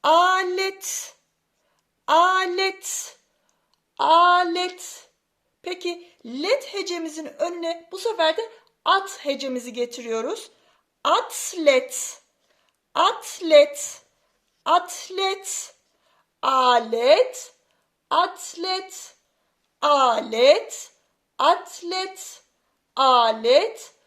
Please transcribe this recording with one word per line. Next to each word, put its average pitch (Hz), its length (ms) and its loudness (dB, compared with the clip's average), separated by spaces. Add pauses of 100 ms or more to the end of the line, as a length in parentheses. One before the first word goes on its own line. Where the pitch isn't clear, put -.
Alet. 370 1120 0 (880)
Alet. 370 1080 0 (800)
Alet. 359 1120 2 (520)
Peki, 349 500 -10 (120)
let 359 500 -4
hecemizin 330 520 -8
önüne 339 680 -8
bu 381 60 -14
sefer 339 380 -2
de 453 140 -8 (340)
at 381 400 0
hecemizi 254 480 -6
getiriyoruz. 240 760 -8 (540)
Atlet. - 1200 0 (720)
Atlet. 311 1080 2 (640)
Atlet. 381 1080 -4 (680)
Alet. 247 1120 2 (560)
Atlet. 370 1040 -4 (640)
Alet. 254 1120 2 (460)
Atlet. 359 1040 -4 (540)
Alet. 247 1000 2 (120)